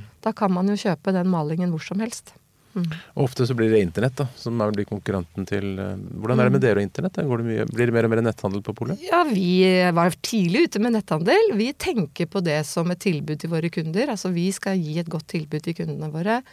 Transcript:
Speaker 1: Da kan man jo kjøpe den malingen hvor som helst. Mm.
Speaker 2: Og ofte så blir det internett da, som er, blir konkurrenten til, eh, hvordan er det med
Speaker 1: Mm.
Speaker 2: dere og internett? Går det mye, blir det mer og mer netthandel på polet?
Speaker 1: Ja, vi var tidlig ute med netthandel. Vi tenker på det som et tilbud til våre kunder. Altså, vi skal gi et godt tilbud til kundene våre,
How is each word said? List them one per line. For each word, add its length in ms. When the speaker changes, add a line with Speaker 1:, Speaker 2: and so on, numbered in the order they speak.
Speaker 1:
Da 120
kan 180
man 160
jo 80
kjøpe 380
den 180
malingen 400
hvor 100
som 180
helst. 340
Mm. 160
Speaker 2:
Og 140
ofte 180
så 80
blir 160
det 100
internett 380
da, 160
som 260
er, 140
blir 100
konkurrenten 640
til, 320
eh, 160
hvordan 220
er 80
det 20
med 100
Speaker 1:
Mm. 60
Speaker 2:
dere 100
og 120
internett? 260
Går 220
det 80
mye, 280
blir 120
det 80
mer 100
og 80
mer 100
netthandel 400
på 140
polet? 260
Speaker 1:
Ja, 220
vi 400
var 180
tidlig 460
ute 140
med 120
netthandel. 640
Vi 180
tenker 540
på 160
det 220
som 260
et 80
tilbud 400
til 100
våre 220
kunder. 380
Altså, 240
vi 180
skal 260
gi 220
et 100
godt 180
tilbud 360
til 100
kundene 380
våre, 420